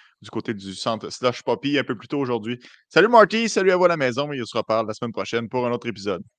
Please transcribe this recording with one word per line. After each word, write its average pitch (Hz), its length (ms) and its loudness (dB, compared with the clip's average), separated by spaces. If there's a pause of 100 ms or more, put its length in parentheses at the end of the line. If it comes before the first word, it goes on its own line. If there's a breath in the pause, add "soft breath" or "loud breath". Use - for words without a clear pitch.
(220 soft breath)
du 104 80 -18
côté 113 240 -6
du 98 200 -12
centre 92 360 -4
Slush 123 320 -2
Poppy 139 340 -2
un 131 80 2
peu 120 140 -6
plus 123 100 -18
tôt 147 100 -4
aujourd'hui. 120 420 -4 (280 loud breath)
Salut 190 200 6
Marty, 226 400 6
salut 190 240 2
à 185 40 4
vous 180 80 4
à 175 40 6
la 170 100 0
maison, 139 340 -2
et 131 80 -6
on 110 60 -6
se - 100 -8
reparle 110 300 0
la 107 80 -6
semaine 117 180 -8
prochaine 113 360 -4
pour 123 180 -2
un 120 60 -2
autre 120 160 -4
épisode 98 340 -4 (160)